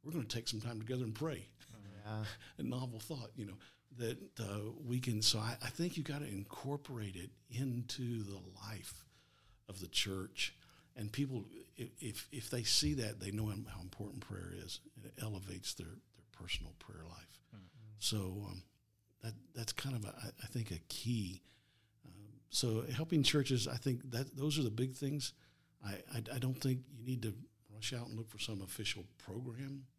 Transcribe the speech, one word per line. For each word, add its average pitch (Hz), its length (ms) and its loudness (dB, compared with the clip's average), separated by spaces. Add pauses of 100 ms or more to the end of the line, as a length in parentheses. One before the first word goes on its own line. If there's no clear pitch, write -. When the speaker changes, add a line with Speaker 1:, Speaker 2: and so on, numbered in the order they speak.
Speaker 1:
We're 147 100 -4
gonna 151 100 2
take 113 240 0
some 107 140 0
time 117 180 -2
together 123 240 0
and 110 100 0
pray." 135 320 0 (600)
Speaker 2:
Yeah. 107 180 0 (340)
Speaker 1:
<laughs> - 20 -
A - 40 0
novel 123 360 0
thought, 127 360 -6
you 110 100 -4
know, 98 120 -8 (400)
that, 120 200 0 (220)
uh, 104 320 -2 (140)
we 123 160 2
can, 110 200 4
so 110 180 8
I, 110 220 2
I 107 60 -2
think 175 300 0
you 151 60 0
gotta 147 240 -2
incorporate 107 920 -2
it 87 140 -6 (200)
into 120 720 0
the 98 160 -4 (260)
life - 380 -8 (640)
of 98 140 -8
the 87 80 -4
church. - 680 2 (400)
And 104 160 -2
people, 131 320 2 (320)
if, 120 140 -6 (100)
if, - 320 -4
if 117 180 -6
they 120 140 2
see 147 320 8
that, 107 240 0
they 95 120 -2
know 107 160 2
how, 101 100 0 (180)
how 87 60 -8
important 98 440 -8
prayer 90 280 -6 (120)
is. - 140 -6 (160)
And 104 100 -14
it 107 160 -12
elevates 98 520 -4
their, 85 140 -6
their - 440 -14
personal 85 480 -2
prayer 80 240 -12
life. - 360 -14 (140)
Speaker 3:
Mm-hmm. 95 120 -14 (340)
Speaker 1:
So, - 180 4 (320)
um, 92 140 -6 (580)
that, 110 120 -6 (200)
that's 113 200 -2
kind 135 220 0
of, 107 100 0
a, 104 180 -6
I, 110 40 -6 (160)
I 113 40 -6
think, 113 240 -2
a 113 160 -2
key. 101 540 0 (640)
Um, - 80 -16 (360)
so 117 360 4 (100)
helping 160 260 6
churches, 131 460 8
I 127 80 0
think 127 360 2
that 131 260 -2
those 143 200 4
are 151 60 6
the 110 80 6
big 127 240 2
things. 139 380 0 (520)
I, 101 100 -2 (200)
I, 113 80 2 (120)
I 127 40 2
don't 127 200 2
think 127 200 4 (180)
you 113 80 -10
need 127 180 2
to 110 100 2 (420)
rush 110 180 -2
out 120 140 -4
and 110 100 -4
look 113 120 -4
for 104 100 -14
some 104 220 0
official 98 420 0 (140)
program. 127 680 -6 (160)